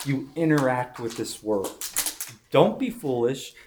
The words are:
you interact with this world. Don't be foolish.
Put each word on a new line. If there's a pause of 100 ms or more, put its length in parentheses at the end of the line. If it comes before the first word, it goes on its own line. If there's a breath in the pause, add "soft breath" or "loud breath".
you
interact
with
this
world. (640)
Don't
be
foolish. (140 loud breath)